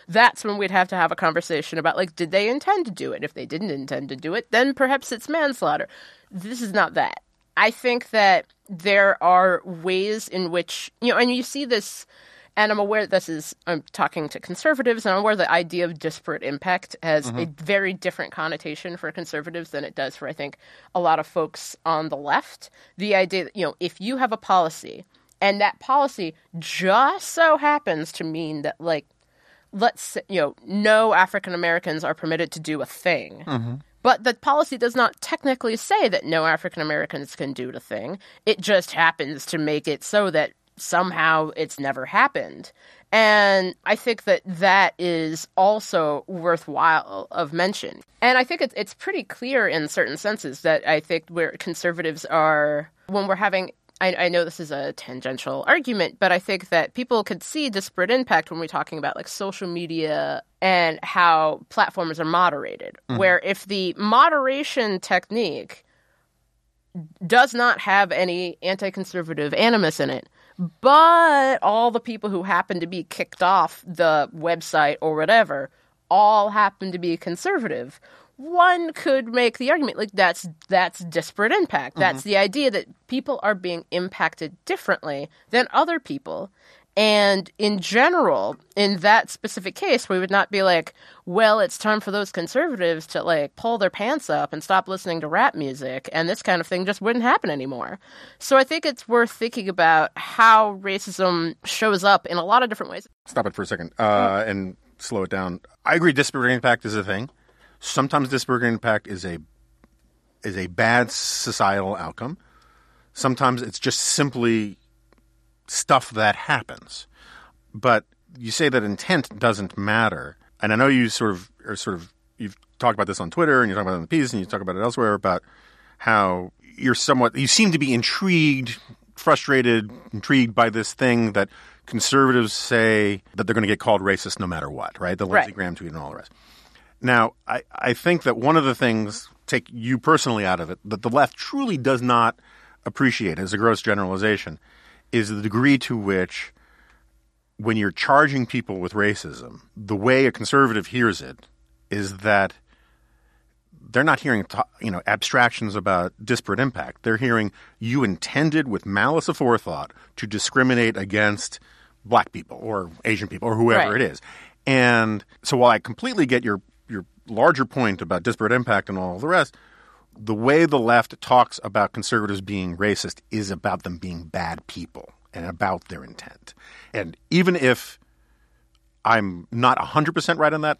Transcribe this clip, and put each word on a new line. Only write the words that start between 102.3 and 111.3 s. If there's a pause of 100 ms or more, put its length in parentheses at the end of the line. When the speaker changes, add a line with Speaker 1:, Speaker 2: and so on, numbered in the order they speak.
Speaker 1:
a
lot
of
different
ways. (160)
Speaker 2:
Stop
it
for
a
second,
uh,
Speaker 1:
Mm.
Speaker 2:
and (220)
slow
it
down. (260)
I
agree
disparate
impact
is
a
thing. (500)
Sometimes
disparate
impact
is
a, (1080)
is
a
bad
societal